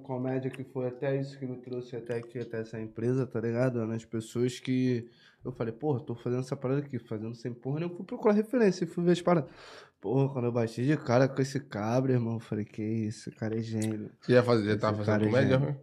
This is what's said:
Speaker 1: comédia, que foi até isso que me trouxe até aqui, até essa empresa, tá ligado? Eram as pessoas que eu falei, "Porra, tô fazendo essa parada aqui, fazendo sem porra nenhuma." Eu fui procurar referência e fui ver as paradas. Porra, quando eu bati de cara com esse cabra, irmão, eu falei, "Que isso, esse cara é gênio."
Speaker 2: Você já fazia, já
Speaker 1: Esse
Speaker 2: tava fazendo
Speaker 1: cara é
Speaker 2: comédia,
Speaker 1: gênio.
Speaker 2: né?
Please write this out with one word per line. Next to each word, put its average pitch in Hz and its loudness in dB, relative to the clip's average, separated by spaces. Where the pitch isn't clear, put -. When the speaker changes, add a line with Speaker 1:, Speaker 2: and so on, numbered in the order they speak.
Speaker 1:
comédia, 131 -4
que 131 -10
foi 127 -6
até 135 -2
isso 139 -8
que - -10
me 123 -8
trouxe 123 -10
até 117 -6
aqui, 117 -10
até 113 -6
essa 113 -10
empresa, 117 -2
tá 120 -6
ligado? 120 0
Eram 110 -2
as 113 -6
pessoas 120 -2
que 127 0
eu 131 -8
falei, 120 -4
"Porra, 147 -2
tô 117 -8
fazendo 123 -2
essa 135 -10
parada 131 -2
aqui, 139 -6
fazendo 113 -8
sem 123 -10
porra 139 -6
nenhuma." 175 -4
Eu - -12
fui 190 -10
procurar 240 2
referência 214 4
e - 0
fui 175 -2
ver 175 6
as 170 2
paradas. 175 2
Porra, 135 2
quando 135 -2
eu 120 2
bati 117 0
de 151 4
cara 127 4
com 135 0
esse 135 -2
cabra, 123 0
irmão, 117 2
eu 113 -2
falei, 107 -4
"Que - -10
isso, 110 -4
esse - -12
cara 110 -2
é 113 -2
gênio." 110 -4
Speaker 2:
Você - 0
já 123 10
fazia, 113 4
já 104 4
Speaker 1:
Esse 104 0
Speaker 2:
tava 107 2
fazendo 104 -4
Speaker 1:
cara 107 4
é - 6
Speaker 2:
comédia, 107 4
Speaker 1:
gênio. 143 0
Speaker 2:
né? 139 -8